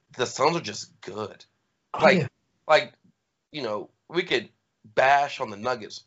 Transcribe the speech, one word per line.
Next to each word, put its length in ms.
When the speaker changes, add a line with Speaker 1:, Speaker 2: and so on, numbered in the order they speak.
Speaker 1:
the 80
Suns 320
are 40
just 400
good. 440
Speaker 2:
Oh, 80
Speaker 1:
Like, 160
Speaker 2:
yeah. 100
Speaker 1:
like, 260
you 100
know, 300
we 160
could 260
bash 560
on 120
the 60
Nuggets 500